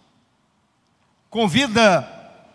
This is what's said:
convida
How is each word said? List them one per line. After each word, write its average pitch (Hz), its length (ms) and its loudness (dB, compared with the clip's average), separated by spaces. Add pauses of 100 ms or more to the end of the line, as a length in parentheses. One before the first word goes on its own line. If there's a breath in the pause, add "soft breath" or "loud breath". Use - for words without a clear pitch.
(1300)
convida 214 800 0 (460)